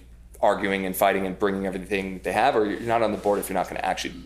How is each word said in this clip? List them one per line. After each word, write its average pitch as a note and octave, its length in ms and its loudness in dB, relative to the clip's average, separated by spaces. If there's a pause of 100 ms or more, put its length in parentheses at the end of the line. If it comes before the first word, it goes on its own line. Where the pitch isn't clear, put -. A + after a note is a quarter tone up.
(420)
arguing G2 440 2
and F#2 100 -4
fighting G2 300 4
and F#2 140 -6
bringing G2 260 0
everything F#2+ 580 -4
they F#2 100 -2
have, B2+ 220 4
or G#2+ 100 4
you're G2+ 160 -2
not A#2 200 0
on G#2+ 120 2
the G2 40 -2
board G2+ 220 2
if F2+ 100 -4
you're F#2+ 80 -4
not F2 120 0
gonna - 120 -6
actually - 320 -4 (120)